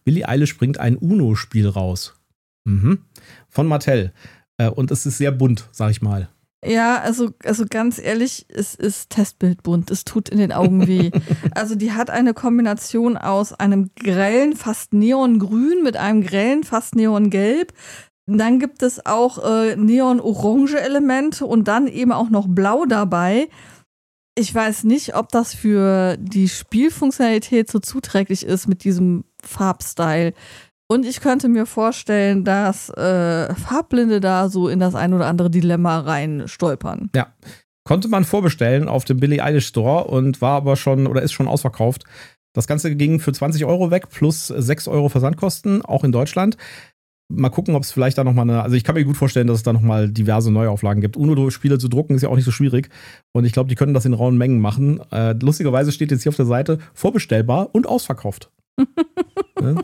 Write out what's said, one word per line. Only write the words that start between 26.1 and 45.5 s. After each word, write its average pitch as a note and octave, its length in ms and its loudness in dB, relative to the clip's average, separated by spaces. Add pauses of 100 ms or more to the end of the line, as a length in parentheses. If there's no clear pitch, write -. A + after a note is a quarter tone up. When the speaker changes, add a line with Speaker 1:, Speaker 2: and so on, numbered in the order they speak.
Speaker 2:
die F#3+ 300 0
Spielfunktionalität A#3 1200 0
so G#3+ 120 -2
zuträglich G3 680 -4
ist F#3 220 -2
mit F#3 160 -2
diesem F3+ 400 0 (180)
Farbstyle. E3+ 920 -2 (540)
Und B3 160 2
ich C4 160 -8
könnte C4 280 2
mir A3+ 180 2
vorstellen, G3+ 800 0
dass, G3 460 0
äh, E3+ 680 0
Farbblinde A#3+ 640 0
da F#3+ 280 0
so F#3 200 0
in E3 100 0
das F3+ 160 2
ein F3 200 0
oder E3+ 120 2
andere F3 240 0
Dilemma E3+ 480 2
rein D3+ 480 -4
stolpern. - 680 -6
Speaker 1:
Ja. - 180 -2 (480)
Konnte F#3+ 240 0
man G3 180 2
vorbestellen D3+ 600 0
auf B2+ 180 -2
dem C3 140 0
Billie C#3 240 0
Eilish C#3 240 0
Store C3+ 380 0
und C3 360 0
war C3 120 2
aber C#3 240 0
schon C3+ 320 0
oder C3 140 0
ist D3+ 100 -2
schon C3 160 -2
ausverkauft. B2 560 -2 (500)
Das - 140 -2
Ganze D3+ 260 -2
ging D3+ 240 2
für D3 140 0
zwanzig D3+ 320 -2
Euro F3 260 0
weg F3+ 200 0
plus D#3 360 0
sechs C#3 400 -2
Euro D3 220 0
Versandkosten, F3 760 0